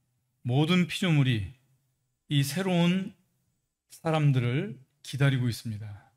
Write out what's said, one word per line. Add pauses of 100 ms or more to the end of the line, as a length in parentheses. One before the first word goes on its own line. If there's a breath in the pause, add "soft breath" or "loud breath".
(420)
모든
피조물이 (720)
이
새로운 (760)
사람들을 (240)
기다리고
있습니다. (140)